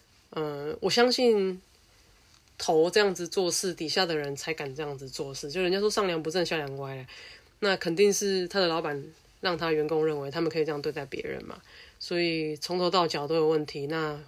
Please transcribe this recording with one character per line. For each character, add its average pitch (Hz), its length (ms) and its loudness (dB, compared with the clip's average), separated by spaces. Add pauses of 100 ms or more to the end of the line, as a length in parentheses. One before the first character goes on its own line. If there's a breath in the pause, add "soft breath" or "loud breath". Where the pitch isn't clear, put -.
(300 loud breath)
呃， 151 500 -6
我 190 100 0
相 240 220 4
信 202 480 4 (960)
头 165 340 4
这 214 80 4
样 202 160 4
子 180 100 -6
做 175 240 0
事， 175 240 -2
底 165 140 -6
下 185 180 2
的 160 120 0
人 143 180 -4
才 160 180 -6
敢 139 220 -8
这 156 80 -6
样 143 140 -6
子 135 100 -12
做 139 260 -8
事， 143 160 -8
就 175 120 -2
人 180 100 2
家 196 80 2
说 214 100 2
“上 208 180 0
梁 165 140 0
不 156 80 -4
正 170 160 0
下 165 120 -2
梁 139 200 -6
歪”， 135 300 -10 (520 loud breath)
那 196 180 2
肯 170 180 -2
定 202 160 6
是 190 380 0
他 196 100 -2
的 180 80 4
老 165 140 0
板 147 200 -4 (380)
让 180 180 -2
他 165 140 -2
员 151 160 2
工 156 180 2
认 151 140 0
为 139 100 -6
他 165 120 -4
们 160 100 2
可 165 80 -2
以 151 60 4
这 156 60 -4
样 147 100 -4
对 151 100 -4
待 139 140 -6
别 - 160 -10
人 - 240 -8
嘛， - 160 -14 (380 loud breath)
所 175 200 -4
以 160 380 0
从 180 200 -4
头 180 120 2
到 175 180 4
脚 147 180 -4
都 160 100 0
有 156 120 6
问 156 180 4
题， 143 220 -8
那 151 400 -4